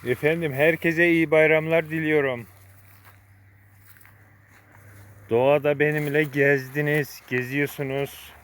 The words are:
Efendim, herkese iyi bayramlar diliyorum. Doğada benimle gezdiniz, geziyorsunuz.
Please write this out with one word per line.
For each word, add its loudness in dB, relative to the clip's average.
Efendim, -2
herkese 2
iyi 2
bayramlar 2
diliyorum. -2
Doğada 2
benimle 0
gezdiniz, 0
geziyorsunuz. -6